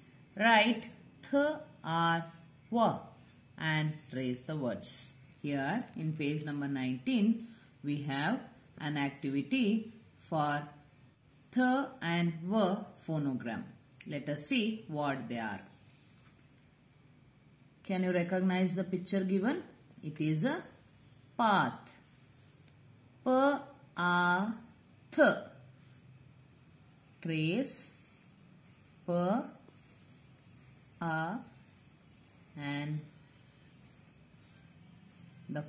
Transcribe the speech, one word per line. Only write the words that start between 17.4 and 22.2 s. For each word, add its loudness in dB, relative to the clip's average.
Can -2
you 4
recognize 2
the 0
picture -2
given? 0
It -6
is 2
a 0
path. 2